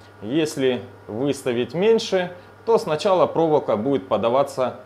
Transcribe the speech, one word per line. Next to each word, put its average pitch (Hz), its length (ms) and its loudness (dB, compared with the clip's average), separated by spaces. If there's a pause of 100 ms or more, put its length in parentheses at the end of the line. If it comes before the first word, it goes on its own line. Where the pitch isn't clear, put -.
(200)
Если 131 640 0 (260)
выставить 123 640 -2
меньше, 190 580 0 (360)
то 226 100 4
сначала 170 500 2
проволока 151 480 2
будет 131 320 0
подаваться 120 800 0